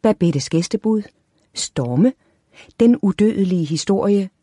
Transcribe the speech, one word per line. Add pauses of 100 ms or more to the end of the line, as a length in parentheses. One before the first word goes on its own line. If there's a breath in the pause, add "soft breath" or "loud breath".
Babettes
gæstebud, (520)
Storme, (680 soft breath)
Den
udødelige
historie (120)